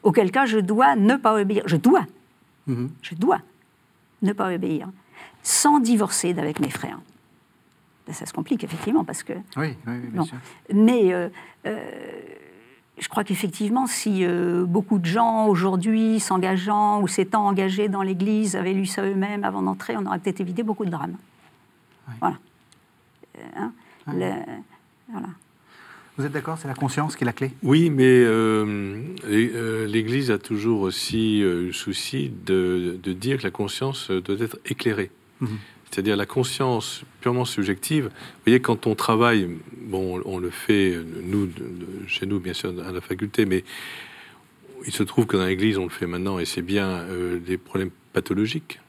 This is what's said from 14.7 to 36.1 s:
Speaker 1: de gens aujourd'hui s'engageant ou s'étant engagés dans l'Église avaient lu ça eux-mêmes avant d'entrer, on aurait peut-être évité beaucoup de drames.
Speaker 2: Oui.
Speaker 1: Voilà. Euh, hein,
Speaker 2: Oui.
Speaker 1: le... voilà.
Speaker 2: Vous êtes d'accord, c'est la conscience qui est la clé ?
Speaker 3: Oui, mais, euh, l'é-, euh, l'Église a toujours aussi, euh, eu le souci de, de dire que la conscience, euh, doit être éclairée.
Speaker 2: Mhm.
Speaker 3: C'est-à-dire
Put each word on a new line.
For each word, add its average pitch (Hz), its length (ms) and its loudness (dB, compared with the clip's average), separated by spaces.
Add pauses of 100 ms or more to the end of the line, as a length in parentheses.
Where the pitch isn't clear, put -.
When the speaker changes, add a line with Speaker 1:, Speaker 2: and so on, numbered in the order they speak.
Speaker 1:
de 170 60 -2
gens 220 420 2
aujourd'hui 208 720 2
s'engageant 202 840 2
ou 185 60 2
s'étant 196 400 2
engagés 196 400 0
dans 196 140 -2
l'Église 196 540 0
avaient 190 180 0
lu 190 120 0
ça 196 200 -4
eux-mêmes 196 380 -2
avant 196 180 -2
d'entrer, 190 360 -4
on 196 80 -4
aurait 190 140 -4
peut-être 190 220 -4
évité 180 220 -4
beaucoup 214 220 -4
de 175 60 0
drames. 170 240 -6 (920)
Speaker 2:
Oui. 123 120 -14
Speaker 1:
Voilà. 165 180 -2 (1000)
Euh, 55 40 -18 (160)
hein, 233 140 -6 (360)
Speaker 2:
Oui. 151 120 -8
Speaker 1:
le... 185 120 -2 (800)
voilà. 196 160 -10 (920)
Speaker 2:
Vous 139 80 -4
êtes 143 80 -6
d'accord, 151 240 -6
c'est 147 100 -10
la 135 60 -6
conscience 147 420 -2
qui - 80 -4
est - 20 0
la 117 60 0
clé ? 131 220 -4 (100)
Speaker 3:
Oui, 160 260 6
mais, 135 140 4
euh, 110 1000 6 (240)
l'é-, 110 300 4
euh, 113 320 -2
l'Église 117 440 0
a 101 60 4
toujours 107 440 0
aussi, 107 600 0
euh, 90 200 2
eu 90 60 -2
le 90 40 -6
souci - 640 -6 (120)
de, 90 560 0
de 92 120 -4
dire 120 240 -2
que 127 60 -6
la 92 80 -2
conscience, 131 600 -6
euh, 92 80 0
doit 98 220 -2
être 113 240 -6
éclairée. 104 460 -2 (280)
Speaker 2:
Mhm. 110 180 -4 (340)
Speaker 3:
C'est-à-dire 101 240 2